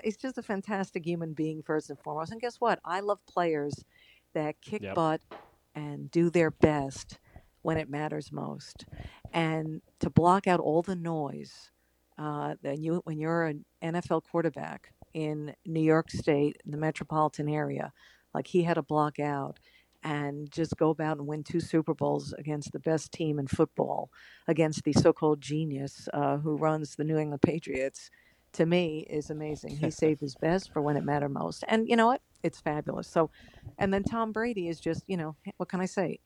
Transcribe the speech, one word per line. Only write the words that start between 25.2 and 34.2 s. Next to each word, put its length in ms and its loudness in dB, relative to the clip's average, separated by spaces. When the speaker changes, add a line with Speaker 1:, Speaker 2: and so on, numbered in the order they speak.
Speaker 1:
genius, 720 -6
uh, 240 2
who 180 -2
runs 400 0
the 80 -4
New 140 2
England 240 -2
Patriots, 680 0
to 120 4
me 440 2
is 200 -4
amazing. 460 -8
He 160 -2
Speaker 2:
<laughs> 0 -
Speaker 1:
saved 300 2
his 140 -4
best 360 0
for 100 -2
when 140 2
it 80 0
mattered 260 0
most. 380 -6
And 220 2
you 80 4
know 100 6
what? 140 2
It's 200 -4
fabulous. 460 -4
So, 240 2
and 160 0
then 100 0
Tom 280 0